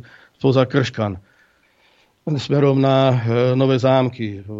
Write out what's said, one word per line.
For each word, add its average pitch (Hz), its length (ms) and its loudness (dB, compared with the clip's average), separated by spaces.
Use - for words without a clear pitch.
spoza 131 240 2
Krškan, 113 560 -4
smerom 139 560 0
na, 135 320 2
e, 120 480 0
Nové 135 160 2
Zámky, 120 720 -2